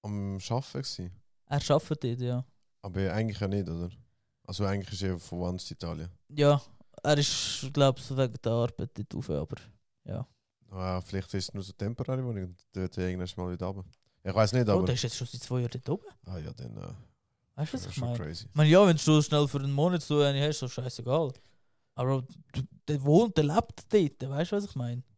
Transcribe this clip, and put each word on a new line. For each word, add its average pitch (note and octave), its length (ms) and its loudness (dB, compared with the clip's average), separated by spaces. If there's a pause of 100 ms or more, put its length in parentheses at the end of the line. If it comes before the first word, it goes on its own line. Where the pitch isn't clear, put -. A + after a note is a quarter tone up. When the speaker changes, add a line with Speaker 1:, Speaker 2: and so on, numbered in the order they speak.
Speaker 1:
am G2+ 360 -4 (120)
Arbeiten B2+ 240 -4
gewesen. F2+ 380 -8 (340)
Speaker 2:
Er C#3+ 260 -2
arbeitet C#3+ 320 0
dort, B2 180 -4
ja. B2 240 -2 (360)
Speaker 1:
Aber F#2+ 320 -2
eigentlich A2 260 -2
ja G2+ 80 0
nicht, F#2+ 220 -2
oder? E2+ 200 -4 (560)
Also F#2+ 200 -4
eigentlich G2 280 -2
ist F#2+ 100 -6
er F#2 140 -2
von E2+ 240 -10
Wanz F2+ 300 -4
Italien. E2 380 -8 (180)
Speaker 2:
Ja, D3 340 4 (400)
er D3 160 4
ist, - 540 -2
glaub C#3 260 4
ich, - 60 -12
so C3 140 -4
wegen B2+ 260 0
der A2+ 80 0
Arbeit A#2 460 -2
dort - 180 -8
rauf, - 140 -6
aber D2+ 260 -4 (480)
ja. - 240 -8 (420)
Speaker 1:
Ah, F#2 300 -2
vielleicht F#2+ 360 -6
ist F#2+ 140 -2
es - 40 -16
nur G2 100 -8
so F#2 80 -12
temporär B2+ 520 -4
Wohnung G#2+ 220 -4
und F2+ 200 -16 (100)
der F#2+ 80 -2
wird F2+ 140 -4
ja F2+ 60 0
irgendwann F2+ 260 -2 (160)
mal F2+ 80 -4
wieder G#2+ 140 -4
runter. F#2+ 200 -8 (360)
Ich G2 100 -4
weiss G#2+ 180 6
nicht, B2 140 4
Speaker 2:
Bro, G#2 80 4
Speaker 1:
aber F#3 120 4
Speaker 2:
der B2 100 2
ist - 80 -2
jetzt A#2+ 120 -4
schon B2 120 -6
seit - 140 -10
zwei B2+ 200 -2
Jahren A#2+ 100 -4
dort - 180 -8
oben. G#3 200 -4 (160)
Speaker 1:
Ah F#2 120 -8
ja, D2+ 140 -8
dann, A#1 260 -12
äh, G1+ 160 -12 (640)
Speaker 2:
Weißt D3+ 180 -6
du, C4 40 -6
was B3+ 60 -6
Speaker 1:
schon, C3 60 -10
Speaker 2:
ich - 60 -10
Speaker 1:
schon B2 120 -4
Speaker 2:
meine? A#2+ 100 -2
Speaker 1:
crazy. E2+ 320 -8
Speaker 2:
Ich - 60 -10
meine, D3+ 140 8
ja, F#3+ 160 10
wenn E3+ 120 6
du - 40 -2
so D#3 200 6
schnell D3 260 2
für C#3 120 -2
einen C#3 120 -2
Monat D#3+ 300 2
so D3 200 2
eine C#3 260 4
hast, D3+ 120 -2
so B2+ 80 -4
scheißegal. B2+ 640 -2 (640)
Aber C3 280 0 (300)
du, - 80 -4 (260)
der D3 160 0
wohnt, F3+ 340 6
der D3+ 60 4
lebt D#3+ 460 0
dort, D3 420 2
weißt D3+ 200 -2
du, G#3 40 -2
was G3+ 100 -2
ich - 100 -14
meine? B2 280 -4 (140)